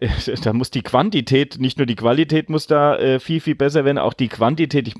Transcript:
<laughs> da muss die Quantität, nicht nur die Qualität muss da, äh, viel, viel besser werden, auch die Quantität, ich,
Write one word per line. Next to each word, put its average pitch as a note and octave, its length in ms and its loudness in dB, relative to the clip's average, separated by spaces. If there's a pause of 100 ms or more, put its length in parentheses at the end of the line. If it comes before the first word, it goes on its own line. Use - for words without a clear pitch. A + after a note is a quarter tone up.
(180)
<laughs> - 240 -6
da G#2+ 100 0
muss A#2+ 180 -2
die B2 120 -4
Quantität, C3+ 800 0
nicht B2+ 180 -2
nur C#3 80 0
die A#2+ 100 -2
Qualität D3+ 540 0
muss D3+ 160 -4
da, D3 300 4
äh, C3 240 2
viel, D#3+ 200 -4
viel D3+ 140 -2
besser C#3+ 300 2
werden, C#3 140 2
auch F2+ 160 0
die B2 140 -2
Quantität, B2 600 0
ich, G#2 100 -10